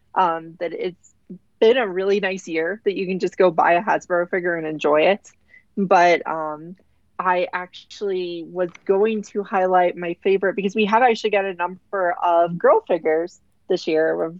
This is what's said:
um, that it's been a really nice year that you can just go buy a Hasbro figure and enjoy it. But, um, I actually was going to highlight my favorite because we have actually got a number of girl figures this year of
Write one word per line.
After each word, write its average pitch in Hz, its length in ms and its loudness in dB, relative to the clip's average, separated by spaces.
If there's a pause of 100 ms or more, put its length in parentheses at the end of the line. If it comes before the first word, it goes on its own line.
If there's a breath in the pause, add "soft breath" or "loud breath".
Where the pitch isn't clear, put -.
(140)
um, 165 460 -2
that 170 120 -6
it's - 420 -10 (460)
been 233 180 6
a 233 100 -2
really 190 320 0
nice 190 260 -6
year 165 380 -4
that 196 120 0
you 190 100 -4
can 185 120 -4
just 175 200 -4
go 180 120 6
buy 160 220 2
a 175 100 2
Hasbro 175 480 -2
figure 180 260 -2
and 160 100 -6
enjoy 156 360 2
it. 190 260 2 (480 soft breath)
But, 175 520 4
um, 156 480 -8 (440)
I 180 320 0
actually 180 960 -8
was 175 240 -4 (140)
going 208 380 0
to 202 200 -8
highlight 185 540 2
my 175 260 -6
favorite 190 320 0
because 196 220 -4
we 220 80 2
have 220 180 2
actually 226 280 2
got 196 160 0
a 190 80 -6
number 180 680 -4
of 170 340 2
girl 285 300 4
figures 165 540 -2 (280)
this 180 200 0
year 160 340 0
of 165 180 -6